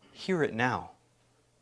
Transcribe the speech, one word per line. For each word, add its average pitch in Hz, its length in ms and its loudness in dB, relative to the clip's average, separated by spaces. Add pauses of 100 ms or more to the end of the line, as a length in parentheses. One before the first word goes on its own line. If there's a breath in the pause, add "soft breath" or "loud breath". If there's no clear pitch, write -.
(100)
hear 180 320 -2
it 131 120 2
now. 113 380 0 (680)